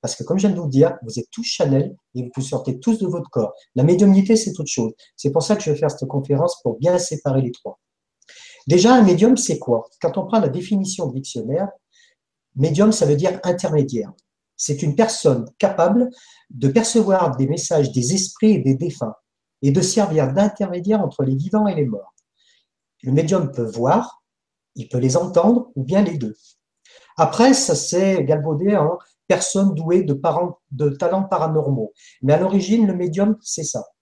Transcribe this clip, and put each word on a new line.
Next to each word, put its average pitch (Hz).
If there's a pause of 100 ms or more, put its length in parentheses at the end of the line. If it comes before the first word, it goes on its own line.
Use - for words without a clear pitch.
Parce -
que -
comme 190
je 202
viens 185
de 175
vous 170
le 139
dire, 147
vous 113
êtes -
tous 233
channels 147 (200)
et 123
vous 135
sortez -
tous 226
de 202
votre 175
corps. 113 (220)
La 127
médiumnité, 196
c'est -
autre 147
chose. 127 (240)
C'est 143
pour 156
ça 208
que -
je 160
vais 143
faire 151
cette -
conférence 135
pour 117
bien 175
séparer 143
les 123
trois. - (880)
Déjà, 185
un 240
médium, 196
c'est -
quoi ? 117 (140)
Quand 165
on 185
prend 226
la 160
définition 185
de 123
dictionnaire, 135 (880)
médium, 160
ça 170
veut 147
dire 185
intermédiaire. 151 (460)
C'est 143
une 147
personne 139 (140)
capable 202 (400)
de 135
percevoir 185
des 135
messages 147
des 127
esprits 214
et 175
des 135
défunts 131 (480)
et 139
de 160
servir 156
d'intermédiaire 196
entre 143
les 131
vivants 196
et 185
les 147
morts. 104 (880)
Le 131
médium 160
peut 117
voir, 123 (500)
il 127
peut 127
les 127
entendre 185
ou 135
bien 185
les 170
deux. 110 (840)
Après, 233
ça -
s'est 185
galvaudé 156
en 170 (300)
personne 190
douée 165
de 143
parent-, 165 (120)
de 143
talents 175
paranormaux. 156 (280)
Mais 135
à 165
l'origine, 196
le 190
médium, 180
c'est -
ça. 117 (160)